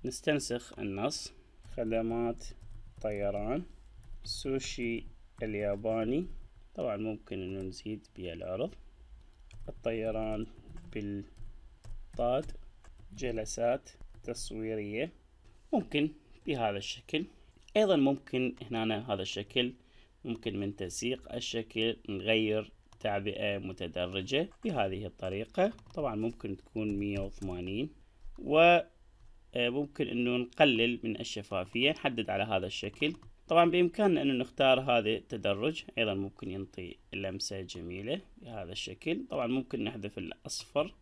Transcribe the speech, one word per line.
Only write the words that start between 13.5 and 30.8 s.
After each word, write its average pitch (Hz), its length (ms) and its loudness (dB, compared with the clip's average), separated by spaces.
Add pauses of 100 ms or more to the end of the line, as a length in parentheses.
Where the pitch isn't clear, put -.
تصويرية، 110 880 -2 (640)
ممكن 156 360 4 (360)
بهذا 113 320 2
الشكل. - 480 -4 (520)
أيضًا 202 180 8
ممكن 135 600 4 (160)
هنا 110 420 2
هذا 95 80 0
الشكل، 123 520 0 (520)
ممكن 110 340 -4
من 101 160 -2
تنسيق 120 580 -4
الشكل 113 640 -2 (120)
نغير 107 640 2 (280)
تعبئة 101 580 0
متدرجة 92 920 -2 (140)
بهذه 104 420 0
الطريقة. 107 680 0 (200)
طبعًا 135 220 -2
ممكن 110 420 -4
تكون 107 400 -4
مية 101 220 0
وثمانين، 98 680 -4 (500)
و، 165 400 8 (760)
آه، 120 140 4
ممكن 143 380 -2
إنه 123 300 2
نقلل 120 680 6